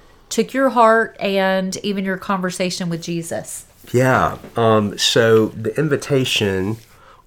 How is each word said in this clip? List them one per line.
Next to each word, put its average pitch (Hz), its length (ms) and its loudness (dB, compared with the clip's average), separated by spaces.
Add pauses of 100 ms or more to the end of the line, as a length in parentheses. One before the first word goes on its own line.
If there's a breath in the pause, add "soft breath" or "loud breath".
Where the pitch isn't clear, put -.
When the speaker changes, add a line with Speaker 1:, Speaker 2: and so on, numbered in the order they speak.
(300 soft breath)
Speaker 1:
took - 240 -2
your 269 160 2
heart 226 500 4
and 190 580 -2
even 196 260 -4
your 190 120 -4
conversation 185 720 -4
with 170 140 -4
Jesus? - 640 -8 (260)
Speaker 2:
Yeah. 123 460 2 (180)
Um, 110 400 2
so 113 520 4
the 110 300 -6
invitation 113 1000 -2 (480 soft breath)